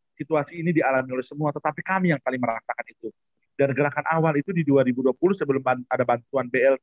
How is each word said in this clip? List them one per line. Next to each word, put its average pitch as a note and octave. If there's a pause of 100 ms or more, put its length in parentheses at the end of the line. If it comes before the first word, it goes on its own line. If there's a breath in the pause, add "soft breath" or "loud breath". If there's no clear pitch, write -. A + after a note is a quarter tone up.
(200)
situasi D#3
ini E3
dialami C3
oleh B2+
semua, D3
tetapi D3+
kami F#3
yang C#3
paling C3
merasakan A#2
itu. - (480)
Dan C#3
gerakan C#3+
awal D#3+
itu D3
di E3+
dua C#3
ribu B2
dua B2+
puluh F#3
sebelum C#3
ban-, B2+
ada B2+
bantuan B2
B B2
L C3+